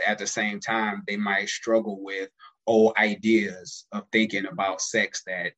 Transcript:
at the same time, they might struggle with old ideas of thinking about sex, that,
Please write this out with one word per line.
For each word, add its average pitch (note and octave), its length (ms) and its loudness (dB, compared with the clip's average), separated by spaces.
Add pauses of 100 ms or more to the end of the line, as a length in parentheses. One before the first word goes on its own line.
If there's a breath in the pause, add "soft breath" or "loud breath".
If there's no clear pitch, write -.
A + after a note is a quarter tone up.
at G#2 120 0
the G2+ 100 -6
same G#2 320 -4
time, G#2+ 460 -4
they G#2 120 -6
might G2+ 320 -2
struggle G#2+ 520 0
with G2 280 -6 (360 loud breath)
old A2 320 8
ideas G#2 960 2
of G#2 200 -8
thinking G#2+ 340 0
about F#2 360 -2
sex, - 460 -2
that, F2+ 300 -6